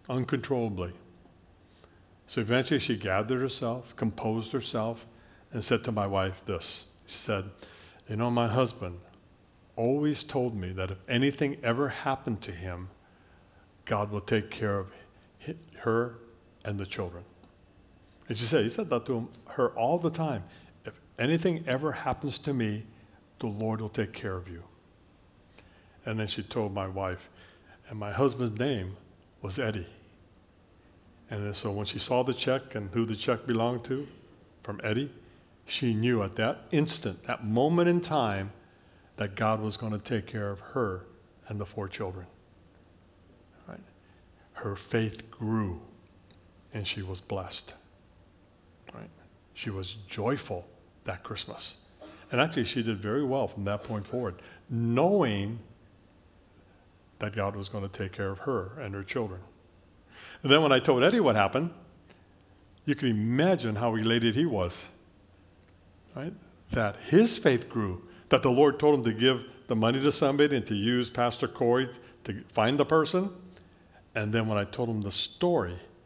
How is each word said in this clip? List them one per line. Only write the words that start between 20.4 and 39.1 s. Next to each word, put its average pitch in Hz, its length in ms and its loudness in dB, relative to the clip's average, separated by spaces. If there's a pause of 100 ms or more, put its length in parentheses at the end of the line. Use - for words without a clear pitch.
"If - 160 -14 (200)
anything 160 480 2
ever 135 240 0
happens 131 480 -4
to 143 160 -4
me, 110 300 -2 (520)
the - 80 -6
Lord 110 340 -2
will 110 100 -6
take 107 240 -2
care 95 220 -6
of 90 120 -10
you." 85 160 -14 (1400)
And 110 140 -4
then 110 80 0
she 104 160 -4
told 104 320 -4
my 98 140 -4
wife, 95 420 -4 (580)
"And 110 120 -10
my 104 120 -6
husband's 117 480 0
name 104 380 -2 (460)
was 98 160 -6
Eddie." 107 300 -4 (1400)
And 101 140 -4
then 101 120 -4
so 107 160 -4
when 101 160 -4
she - 100 -6
saw 123 260 2
the 127 120 -2
check - 400 -2
and 101 160 -6
who 117 120 0
the 110 120 -2
check 113 320 0
belonged 117 380 0
to 139 220 -4 (540)
from 104 220 -8
Eddie, 123 280 0 (540)
she 120 280 0
knew 113 280 4
at 98 140 -4
that 113 260 0 (100)
instant, 151 520 0
that 120 200 -4
moment 151 460 4
in 175 100 4
time, 110 540 0 (640)